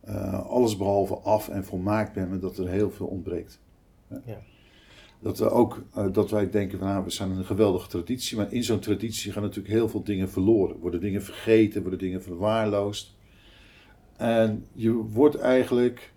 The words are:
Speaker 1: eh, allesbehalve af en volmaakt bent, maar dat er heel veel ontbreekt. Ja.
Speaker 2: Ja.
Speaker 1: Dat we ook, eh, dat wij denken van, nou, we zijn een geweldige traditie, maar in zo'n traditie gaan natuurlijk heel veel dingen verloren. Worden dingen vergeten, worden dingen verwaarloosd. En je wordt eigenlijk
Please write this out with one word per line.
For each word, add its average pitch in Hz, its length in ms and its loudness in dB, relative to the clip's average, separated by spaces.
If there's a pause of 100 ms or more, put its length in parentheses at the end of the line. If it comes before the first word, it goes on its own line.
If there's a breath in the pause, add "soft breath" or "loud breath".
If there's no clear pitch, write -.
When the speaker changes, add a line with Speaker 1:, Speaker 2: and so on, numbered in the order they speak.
Speaker 1:
eh, - 460 -6
allesbehalve 101 680 2
af 107 340 0
en 98 160 -6
volmaakt 104 480 -2
bent, 92 180 -4
maar 95 80 -4
dat 92 200 -6
er 92 100 -2
heel 95 220 0
veel - 160 -8
ontbreekt. 87 540 -8 (480)
Ja. - 160 -12
Speaker 2:
Ja. 107 140 -12 (840 soft breath)
Speaker 1:
Dat - 160 -4
we - 120 2
ook, 117 320 2 (120)
eh, 101 180 -2
dat 101 180 2
wij 104 200 0
denken 101 280 0
van, 95 100 -2
nou, 98 160 -2
we 92 60 -6
zijn 98 200 -4
een 95 140 -4
geweldige 98 440 2
traditie, 113 480 -6
maar 101 160 -2
in 120 120 -2
zo'n 107 140 0
traditie 107 540 -4
gaan 104 100 -6
natuurlijk 101 320 -6
heel 113 140 4
veel 107 160 -4
dingen 95 260 -2
verloren. 98 480 2
Worden 87 220 -4
dingen 98 220 -4
vergeten, 110 580 4
worden 90 180 -4
dingen 92 240 -4
verwaarloosd. 101 920 -2 (1000 soft breath)
En 113 560 2
je 113 200 2
wordt 117 440 4
eigenlijk 123 800 2